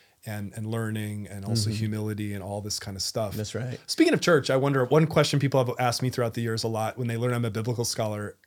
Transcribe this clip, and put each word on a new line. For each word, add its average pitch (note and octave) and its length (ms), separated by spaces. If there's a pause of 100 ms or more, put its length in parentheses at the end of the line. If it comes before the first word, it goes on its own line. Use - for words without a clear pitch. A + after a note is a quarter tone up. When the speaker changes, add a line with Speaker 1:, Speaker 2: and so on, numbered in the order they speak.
(260)
Speaker 1:
and, G#2 300
and A2 160
learning G#2+ 560
and G2 180
also G#2+ 240
Speaker 2:
Mm-hmm. A2 100
Speaker 1:
humility G#2+ 540
and G2 100
all G2+ 180
this G2+ 180
kind G2 180
of F#2 60
stuff. G#2+ 320
Speaker 2:
That's G#2+ 200
right. A#2+ 320
Speaker 1:
Speaking E4 260
of F#3 80
church, D#3+ 280
I C3+ 80
wonder, C3+ 280
one D#3 220
question D3+ 320
people C3+ 240
have A#2+ 160
asked B2 220
me B2+ 80
throughout A#2 240
the A#2+ 80
years A2+ 220
a A#2 40
lot A2 300
when B2 100
they A#2 100
learn B2 160
I'm A#2+ 120
a A2+ 60
biblical A2+ 340
scholar G#2 500 (120)